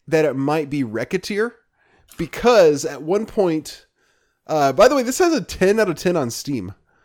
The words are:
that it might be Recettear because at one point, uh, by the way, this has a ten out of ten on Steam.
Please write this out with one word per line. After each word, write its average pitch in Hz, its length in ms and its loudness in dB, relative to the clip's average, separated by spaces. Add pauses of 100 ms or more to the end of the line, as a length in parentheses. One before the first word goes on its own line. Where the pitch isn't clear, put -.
that 156 180 2
it 135 100 0
might 143 360 -2
be 139 140 -2
Recettear 123 680 -4 (640)
because 165 680 2
at 139 180 -10
one 202 240 -2
point, 165 600 -4 (600)
uh, 143 260 0
by 190 160 6
the 285 60 4
way, 269 80 2
this 240 160 -4
has 349 160 4
a 220 80 0
ten 202 380 0
out 202 100 2
of 151 60 -6
ten 180 200 -2
on 131 140 -2
Steam. 107 440 -8 (300)